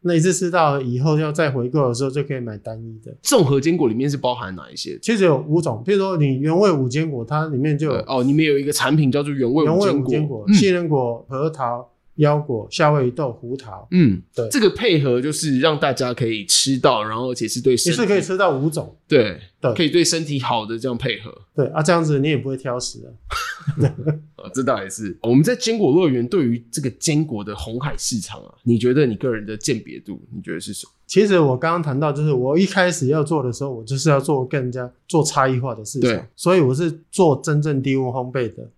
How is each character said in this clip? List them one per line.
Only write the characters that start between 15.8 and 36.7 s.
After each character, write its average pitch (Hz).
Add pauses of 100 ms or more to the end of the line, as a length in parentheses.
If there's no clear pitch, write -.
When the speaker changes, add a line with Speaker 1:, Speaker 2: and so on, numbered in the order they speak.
Speaker 2:
家 123
可 120
以 110
吃 131
到， 123
然 110
后 127
而 -
且 117
是 120
对 127
身 170
体 -
Speaker 1:
也 226
是 196
可 190
以 -
吃 185
到 180
五 147
种。 - (140)
Speaker 2:
对， 107 (220)
Speaker 1:
对。 127
Speaker 2:
可 175
以 151
对 170
身 165
体 143
好 120
的 113
这 127
样 120
配 117
合。 107 (220)
Speaker 1:
对， 143
啊， 156
这 175
样 170
子 147
你 143
也 156
不 127
会 131
挑 127
食 117
啊。 - (580)
Speaker 2:
<laughs> 147 (480)
哦， -
这 131
倒 117
也 95
是。 98
我 117
们 135
在 233
坚 226
果 160
乐 175
园 123
对 165
于 117
这 -
个 135
坚 151
果 120
的 101
红 113
海 135
市 -
场 -
啊， 50 (100)
你 117
觉 123
得 147
你 113
个 123
人 101
的 107
鉴 113
别 60
度， 98 (140)
你 90
觉 -
得 82
是 101
什 -
么？ - (160)
Speaker 1:
其 202
实 190
我 135
刚 160
刚 175
谈 139
到， 151
就 147
是 151
我 131
一 196
开 180
始 143
要 151
做 151
的 123
时 143
候， 139
我 113
就 120
是 143
要 139
做 135
更 127
加 123 (160)
做 156
差 135
异 131
化 123
的 107
市 127
场， 123
Speaker 2:
对。 98 (140)
Speaker 1:
所 180
以 -
我 131